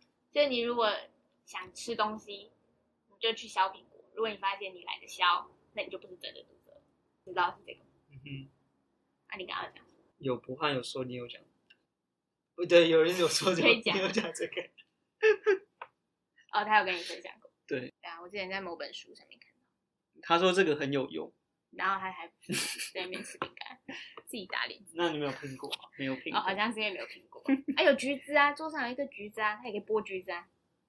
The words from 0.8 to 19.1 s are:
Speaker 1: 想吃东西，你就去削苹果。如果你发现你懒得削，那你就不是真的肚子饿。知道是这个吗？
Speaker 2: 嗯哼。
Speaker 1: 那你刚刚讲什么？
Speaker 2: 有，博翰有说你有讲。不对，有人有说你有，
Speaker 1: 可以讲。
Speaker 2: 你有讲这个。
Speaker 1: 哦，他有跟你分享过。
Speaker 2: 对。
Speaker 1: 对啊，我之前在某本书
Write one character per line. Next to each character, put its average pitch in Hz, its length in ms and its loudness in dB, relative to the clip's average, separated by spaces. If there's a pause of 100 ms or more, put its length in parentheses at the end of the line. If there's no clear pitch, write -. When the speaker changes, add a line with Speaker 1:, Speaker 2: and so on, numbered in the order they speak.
Speaker 1:
想 185 300 -14
吃 - 200 -6
东 214 240 0
西， 202 320 -16 (580)
你 - 120 -20
就 226 140 2
去 226 120 -14
削 190 220 0
苹 - 220 -16
果。 - 120 -20 (120)
如 220 80 -4
果 226 80 0
你 202 80 -8
发 196 180 -2
现 190 180 -10
你 175 100 -20
懒 - 160 -10
得 - 60 -20
削， 180 440 2 (240)
那 214 80 -4
你 - 80 -14
就 190 80 -8
不 - 100 -20
是 185 80 -18
真 - 180 -12
的 - 100 -18
肚 - 180 -20
子 - 80 -20
饿。 - 100 -20 (440)
知 185 100 -14
道 175 160 2
是 - 160 -14
这 - 80 -14
个 - 60 -20
吗？ - 100 -20 (200)
Speaker 2:
嗯 135 140 -20
哼。 135 260 -14 (760)
Speaker 1:
那 - 80 -14
你 190 100 -12
刚 - 140 -6
刚 - 140 -10
讲 - 120 -20
什 - 60 -20
么？ - 60 -20 (200)
Speaker 2:
有， 131 180 -2
博 127 200 -10
翰 151 180 0
有 127 80 -2
说 131 220 -8
你 127 80 -10
有 123 160 -10
讲。 - 140 -16 (1120)
不 175 100 -6
对， 170 240 10
有 160 140 8
人 175 160 4
有 165 100 6
说 - 260 4
你 170 60 0
有， 233 60 4
Speaker 1:
可 240 40 10
以 226 120 4
讲。 196 140 2
Speaker 2:
你 196 40 0
有 185 80 0
讲 175 240 -2
这 170 140 -6
个。 - 160 -6 (1900)
Speaker 1:
哦， 208 120 2
他 214 140 6
有 196 60 6
跟 185 100 0
你 170 80 -4
分 - 200 -8
享 - 180 -14
过。 - 100 -20 (160)
Speaker 2:
对。 131 140 -4
Speaker 1:
对 139 300 -12
啊， 170 100 -14
我 175 80 -16
之 196 80 -10
前 190 140 -6
在 190 100 -4
某 175 160 -8
本 147 160 -10
书 - 220 -16